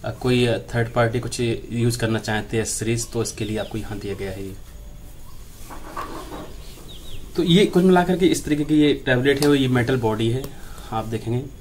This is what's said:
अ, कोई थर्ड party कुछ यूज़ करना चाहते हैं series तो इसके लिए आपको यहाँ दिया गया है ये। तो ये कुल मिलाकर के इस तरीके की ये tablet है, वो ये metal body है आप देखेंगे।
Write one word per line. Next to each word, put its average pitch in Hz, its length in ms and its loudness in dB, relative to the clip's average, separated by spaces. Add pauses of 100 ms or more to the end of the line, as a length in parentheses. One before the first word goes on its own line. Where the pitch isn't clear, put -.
अ, 117 60 -4
कोई 123 360 4
थर्ड 117 460 0
party 117 260 2
कुछ - 200 -6 (320)
यूज़ 117 280 2
करना 110 200 0
चाहते 107 380 -2
हैं 107 80 2
series 113 460 -2
तो 117 100 -2
इसके 110 240 -4
लिए 107 120 -4
आपको 101 200 -6
यहाँ 104 220 -6
दिया 101 140 -6
गया 98 180 -6
है 98 160 -8
ये। 95 80 -10 (2750)
तो 175 80 0
ये 180 220 8
कुल 180 180 4
मिलाकर 180 340 6
के 180 80 4
इस 156 200 2
तरीके 151 180 0
की 151 120 2
ये 147 180 6
tablet 139 480 2
है, 147 60 4
वो 147 80 6
ये 135 120 2
metal 127 300 2
body 113 320 2
है 131 140 -2 (480)
आप 110 140 -4
देखेंगे। 117 400 -4 (160)